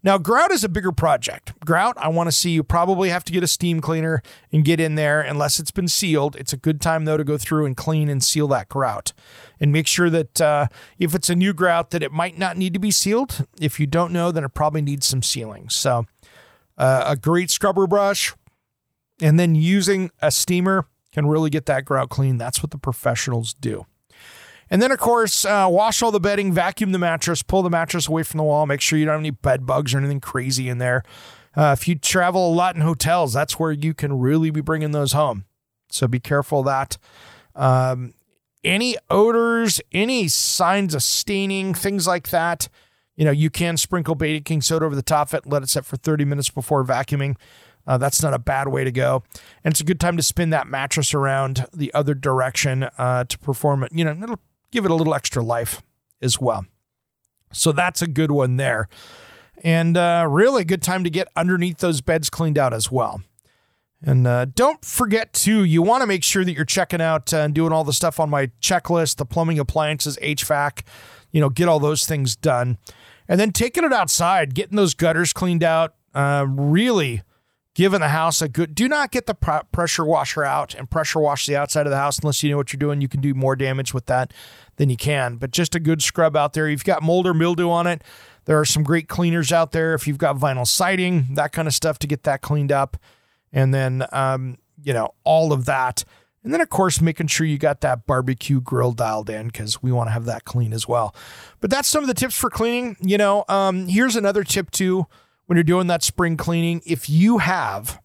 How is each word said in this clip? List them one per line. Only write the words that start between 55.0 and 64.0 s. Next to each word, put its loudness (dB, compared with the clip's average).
extra -4
life -4
as 0
well. -2
So 0
that's 0
a -2
good 0
one 2
there. -2
And, 4
uh, 4
really 4
good -2
time -2
to 0
get -2
underneath 0
those 0
beds -2
cleaned 0
out 2
as -4
well. -2